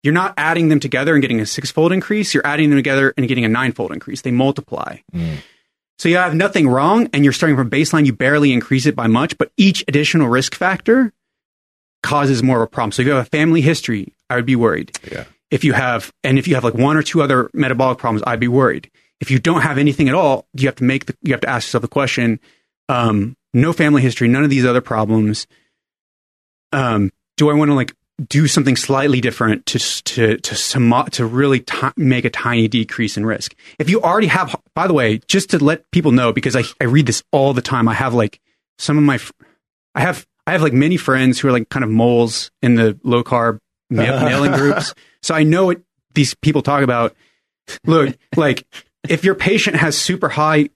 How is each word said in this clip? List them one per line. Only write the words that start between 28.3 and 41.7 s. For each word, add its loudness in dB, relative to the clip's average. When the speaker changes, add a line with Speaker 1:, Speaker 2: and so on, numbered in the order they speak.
Speaker 1:
something 2
slightly 0
different -2
to -4
s-, -6
to, 0
to -10
smo-, 0
to -4
really 0
ti-, -6
make 0
a 0
tiny 0
decrease -4
in -4
risk? -6
If -2
you 2
already 0
have, -2
by -2
the 0
way, 0
just -2
to 2
let 0
people 2
know, 2
because -2
I, 0
I 0
read 4
this -4
all 2
the -2
time. 0
I -2
have, -2
like, -2
some -2
of 4
my, 2
fr-, -12
I -4
have, -4
I -2
have, 0
like, 2
many 2
friends 0
who 0
are, 4
like, 0
kind -4